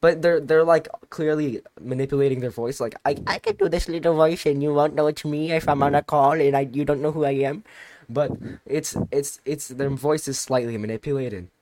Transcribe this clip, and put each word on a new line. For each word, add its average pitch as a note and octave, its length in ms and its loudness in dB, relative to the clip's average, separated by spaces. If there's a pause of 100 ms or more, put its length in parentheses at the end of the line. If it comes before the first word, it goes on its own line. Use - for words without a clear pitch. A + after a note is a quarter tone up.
But E3 220 4
they're, E3+ 180 4
they're, D#3 240 4
like, D#3+ 240 4 (220)
clearly D3+ 520 -2 (200)
manipulating C3 580 0
their B2+ 120 -4
voice. A#2+ 280 -6
Like, A2+ 240 -4
I, C#3+ 220 0
I - 140 -2
can - 160 -2
do G4 120 0
this E3+ 220 0
little E3 260 0
voice D#3+ 300 4
and C#3+ 160 2
you D3 120 0
won't D3 200 2
know D3+ 140 2
it's D3+ 180 -2
me D3+ 260 -2
if D#3+ 160 0
I'm C#3+ 140 2
on C#3+ 140 2
a D3 80 4
call C#3+ 300 4
and C#3 220 2
I, C#3 160 2
you C#3 140 -4
don't C#3+ 160 0
know D3+ 100 0
who D3+ 140 -2
I C#3 60 2
am. C#3 320 -2 (440)
But B2+ 240 -2 (340)
it's, - 300 -4 (160)
it's, C#3+ 320 -4
it's, D3 260 -8
their C3+ 200 -4
voice D3 380 -2
is C#3 120 -6
slightly A#2 380 -2
manipulated. G#2+ 720 -6 (120)